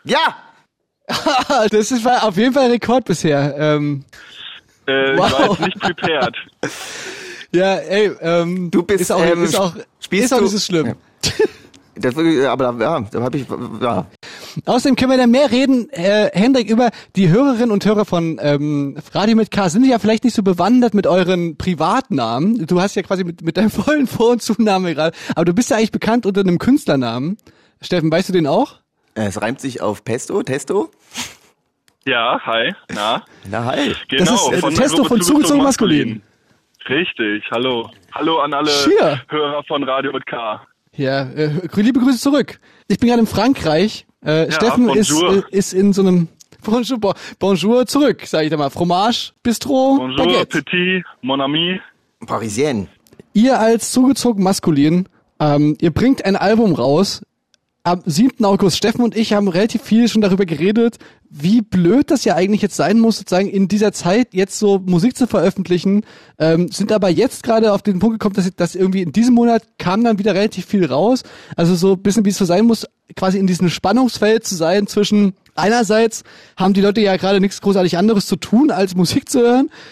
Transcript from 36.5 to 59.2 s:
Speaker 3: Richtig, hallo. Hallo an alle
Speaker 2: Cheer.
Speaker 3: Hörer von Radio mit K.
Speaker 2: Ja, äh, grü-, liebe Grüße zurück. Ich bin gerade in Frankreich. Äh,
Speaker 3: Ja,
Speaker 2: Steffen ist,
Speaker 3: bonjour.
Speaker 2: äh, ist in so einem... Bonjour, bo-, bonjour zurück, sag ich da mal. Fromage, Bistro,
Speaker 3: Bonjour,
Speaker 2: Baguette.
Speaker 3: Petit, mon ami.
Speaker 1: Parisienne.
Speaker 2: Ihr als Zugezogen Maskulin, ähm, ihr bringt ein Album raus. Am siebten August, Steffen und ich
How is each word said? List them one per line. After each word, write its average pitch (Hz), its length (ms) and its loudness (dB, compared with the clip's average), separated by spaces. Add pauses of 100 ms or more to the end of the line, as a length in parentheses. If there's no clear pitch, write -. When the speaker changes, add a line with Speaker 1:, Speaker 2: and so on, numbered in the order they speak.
Speaker 3:
Richtig, 107 540 -4
hallo. 117 380 -4 (220)
Hallo 156 280 -2
an 147 140 -2
alle 147 160 -2
Speaker 2:
Cheer. 147 580 2
Speaker 3:
Hörer 147 360 -4
von 143 200 -4
Radio 135 280 -4
mit 127 140 -10
K. 113 400 -10 (300)
Speaker 2:
Ja, 135 340 -2
äh, 151 180 -4 (200)
grü-, 202 140 -2
liebe 247 180 2
Grüße 254 180 2
zurück. 277 400 -2 (300)
Ich 202 100 0
bin 233 100 2
gerade 240 120 2
in 220 80 2
Frankreich. 196 800 0 (180)
Äh, 156 220 0
Speaker 3:
Ja, 170 60 -4
Speaker 2:
Steffen 226 380 2
ist, 208 220 2
Speaker 3:
bonjour. 185 400 2
Speaker 2:
äh, 190 40 -4
ist 196 180 -2
in 196 180 4
so 190 100 0
einem... 180 240 2 (380)
Bonjour, 226 340 -2
bo-, 202 160 -2 (240)
bonjour 202 480 2
zurück, 285 400 0
sag 160 180 -2
ich 151 60 -2
da 160 60 -2
mal. 143 140 -2
Fromage, 180 600 -2 (140)
Bistro, 262 540 0
Speaker 3:
Bonjour, 262 180 -6 (100)
Speaker 2:
Baguette. - 380 0
Speaker 3:
Petit, 180 400 -2 (180)
mon 135 180 -2
ami. 160 400 -2 (460)
Speaker 1:
Parisienne. 110 600 -4 (440)
Speaker 2:
Ihr 226 280 4
als 226 320 0
Zugezogen 247 500 2
Maskulin, 175 640 2 (300)
ähm, 151 420 2
ihr 160 120 2
bringt 254 320 2
ein 196 120 0
Album 208 380 2
raus. 143 480 0 (640)
Am 180 200 -2
siebten 214 400 0
August, 196 320 2
Steffen 226 260 0
und 220 140 -2
ich 226 160 -2